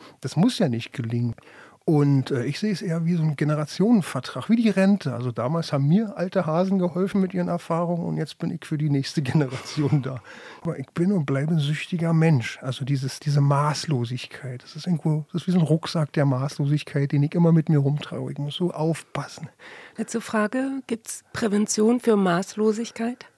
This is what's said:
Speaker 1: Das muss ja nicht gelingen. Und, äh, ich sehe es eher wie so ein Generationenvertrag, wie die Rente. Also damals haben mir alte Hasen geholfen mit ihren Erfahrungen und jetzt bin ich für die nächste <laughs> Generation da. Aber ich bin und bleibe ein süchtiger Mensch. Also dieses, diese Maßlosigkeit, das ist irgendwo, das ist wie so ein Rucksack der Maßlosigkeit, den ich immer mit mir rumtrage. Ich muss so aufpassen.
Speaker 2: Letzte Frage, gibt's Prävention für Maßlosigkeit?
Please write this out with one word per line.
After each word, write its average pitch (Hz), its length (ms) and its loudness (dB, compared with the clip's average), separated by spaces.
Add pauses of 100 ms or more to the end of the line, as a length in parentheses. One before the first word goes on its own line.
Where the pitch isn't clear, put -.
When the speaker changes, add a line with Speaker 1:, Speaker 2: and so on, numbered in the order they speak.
(200)
Speaker 1:
Das - 160 -6
muss 233 240 2
ja 180 80 2
nicht 117 240 -4
gelingen. 117 420 -2 (500)
Und, 143 460 4
äh, 127 140 0
ich - 160 -6
sehe 214 120 0
es 175 80 -4
eher 170 260 -2
wie 175 100 2
so 160 80 0
ein 156 100 0
Generationenvertrag, 151 1160 0
wie 214 60 6
die 226 140 4
Rente. 190 460 2
Also 120 180 -4
damals 143 400 -2
haben 143 160 2
mir 202 280 4
alte 180 300 0
Hasen 190 320 2
geholfen 180 420 0
mit 185 140 0
ihren 175 140 0
Erfahrungen 170 560 -2
und 165 140 -4
jetzt 156 200 -6
bin - 140 -4
ich - 120 -8
für 156 140 -4
die 151 100 0
nächste 143 340 0
<laughs> - 0 -
Generation 139 800 0
da. 131 220 -8 (380)
Aber 165 180 -6
ich - 120 -8
bin 175 200 0
und 175 160 0
bleibe 139 280 0
ein 165 40 4
süchtiger 156 540 -2
Mensch. 160 500 4
Also 131 220 -6
dieses, 135 340 -2
diese 147 220 0
Maßlosigkeit, 139 1200 -2
das - 140 -20
ist 151 100 -10
irgendwo, 156 460 -2
das 175 100 -4
ist - 60 -8
wie - 20 0
so 180 80 4
ein 165 60 4
Rucksack 156 480 0
der 147 120 2
Maßlosigkeit, 139 880 0
den 143 140 2
ich 147 100 -4
immer 170 160 6
mit 160 180 4
mir 156 100 4
rumtrage. 139 520 -2
Ich 139 80 -10
muss 143 160 -8
so 175 160 -2
aufpassen. 151 800 -6 (480)
Speaker 2:
Letzte 226 240 -6
Frage, 262 640 -2
gibt's - 460 -8
Prävention 214 640 2
für 233 160 2
Maßlosigkeit? 214 1120 -2 (120)